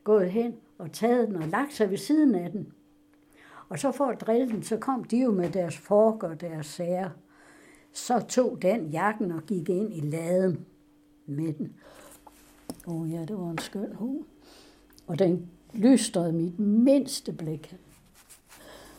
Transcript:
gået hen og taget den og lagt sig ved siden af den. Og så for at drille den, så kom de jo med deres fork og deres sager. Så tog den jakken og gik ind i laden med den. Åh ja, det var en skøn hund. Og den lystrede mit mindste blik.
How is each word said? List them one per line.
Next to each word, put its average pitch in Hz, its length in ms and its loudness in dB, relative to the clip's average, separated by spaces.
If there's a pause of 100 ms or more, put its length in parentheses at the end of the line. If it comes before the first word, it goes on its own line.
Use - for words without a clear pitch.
gået 202 260 4
hen 233 240 0 (240)
og 165 140 -12
taget 233 360 2
den 202 80 -4
og 160 120 -4
lagt 233 240 -2
sig 208 180 2
ved 196 60 -2
siden 294 380 4
af 175 160 -2
den. 175 220 -8 (960)
Og 156 100 -8
så 269 140 -2
for 277 120 0
at 247 160 -2
drille 240 280 2
den, 214 140 -4
så 220 140 -4
kom 254 280 -2
de 240 180 0
jo 262 80 4
med 180 200 2
deres 175 280 -4
fork 220 440 4
og 160 180 -6
deres 160 260 -8
sager. 180 440 -4 (800)
Så - 360 0
tog 240 340 0
den 185 240 2
jakken 180 460 -2
og 160 140 -6
gik 175 220 -4
ind 196 260 -2
i 165 60 -8
laden 165 680 0 (600)
med 151 260 -4
den. 156 200 -8 (1120)
Åh 165 260 -6
ja, 165 120 -6
det 196 140 -6
var 175 120 -6
en 160 80 -6
skøn 208 360 -8
hund. 269 300 -6 (800)
Og 160 120 -6
den 180 320 2 (240)
lystrede 220 580 4
mit 170 260 -2
mindste 226 760 2
blik. 156 440 -10 (1200)